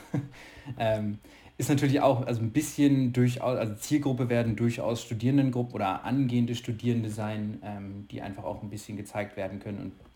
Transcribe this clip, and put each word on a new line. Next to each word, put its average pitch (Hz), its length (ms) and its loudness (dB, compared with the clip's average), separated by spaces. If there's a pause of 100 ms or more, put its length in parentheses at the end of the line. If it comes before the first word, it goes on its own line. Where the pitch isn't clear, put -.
(100)
vertiefen. 143 240 -4
<laughs> - 440 -16
Ähm, 107 400 0 (380)
ist 123 120 -4
natürlich 139 320 4
auch, 127 260 4
also 113 140 0
ein 110 120 -2
bisschen 143 600 4
durchaus, 123 460 2
also 104 160 -2
Zielgruppe 131 540 0
werden 117 280 2
durchaus 117 460 0
Studierendengruppen 123 720 2
oder 98 300 -2
angehende 120 500 2
Studierende 117 560 -2
sein, 107 520 -4
ähm, 101 480 -10
die - 120 -10
einfach 98 220 -10
auch - 180 -6
ein 101 80 -8
bisschen 104 260 -10
gezeigt 104 400 -8
werden 98 220 -6
können. 101 200 -8
Und 95 140 -8 (240)